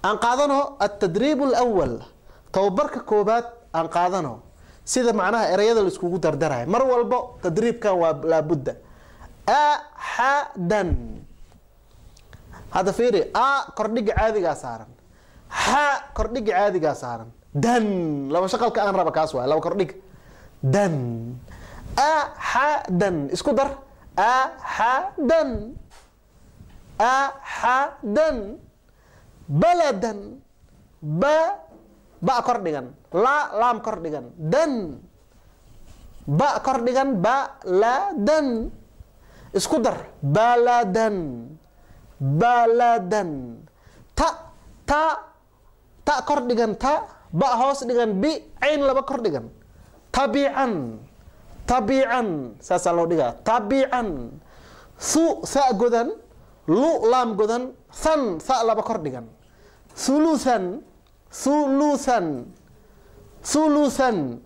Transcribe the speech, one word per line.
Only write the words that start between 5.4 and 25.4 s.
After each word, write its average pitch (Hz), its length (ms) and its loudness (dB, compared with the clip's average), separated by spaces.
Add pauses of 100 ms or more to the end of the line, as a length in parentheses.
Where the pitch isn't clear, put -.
erayada 208 320 4
la 190 80 2
iskugu 175 280 -4
dardarayo. 147 500 0
Mar 233 160 2
walbo 247 560 0
tadriibkan 214 560 0
waa 165 160 2 (100)
laabudda. 151 520 0 (680)
Ahadan. 247 1500 0 (1800)
Hadda 185 260 -2
fiiri, 220 380 2
a 269 420 2
kordhiga 220 420 -2
caadigaa 196 400 0
saaran. 117 360 -12 (560)
Ha 285 400 0 (260)
kordhiga 220 420 -2
caadigaa 180 400 2
saaran. 120 340 -10 (220)
Dan. 180 800 0
Laba 175 180 0
shaqalka 233 340 0
aan 202 120 0
raba 165 180 2
kaas 156 220 0
waay, 127 140 -2
laba 156 120 2
kordhig. 175 320 -2 (680)
Dan. 180 360 2 (1000)
Ahadan. 240 1400 0
Isku 269 200 -2
dar. 269 180 0 (460)
Ahadan. 262 1600 0 (1200)